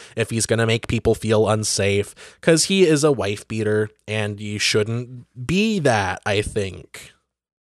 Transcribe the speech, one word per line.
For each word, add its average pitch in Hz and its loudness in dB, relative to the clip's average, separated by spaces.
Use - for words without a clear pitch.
if 113 -2
he's 113 -2
gonna 113 2
make 113 0
people 113 0
feel 107 2
unsafe, 101 0
'cause 165 4
he 190 4
is 151 4
a 156 6
wife 104 -2
beater, 107 0
and 104 -4
you 104 -8
shouldn't 120 -2
be 208 0
that, 104 0
I 104 0
think. - -8